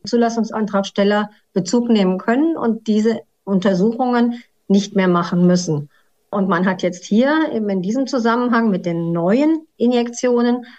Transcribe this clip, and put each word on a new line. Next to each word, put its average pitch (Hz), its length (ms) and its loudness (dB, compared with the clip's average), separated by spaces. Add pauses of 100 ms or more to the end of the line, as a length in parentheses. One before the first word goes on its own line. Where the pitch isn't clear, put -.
Zulassungsantragsteller 208 1200 0 (220)
Bezug 233 380 0
nehmen 185 280 4
können 294 380 0
und 220 300 -2
diese 214 340 0 (240)
Untersuchungen 233 1000 0 (260)
nicht 196 280 0
mehr 185 120 2
machen 175 380 2
müssen. 170 440 0 (400)
Und 196 180 -2
man 185 180 0
hat 185 160 -2
jetzt 180 220 -4
hier 285 480 2
eben 220 160 -4
in 190 140 -2
diesem 233 240 -2
Zusammenhang 233 640 0
mit 175 160 -2
den 170 260 -2
neuen 262 540 0 (100)
Injektionen, 240 880 0 (140)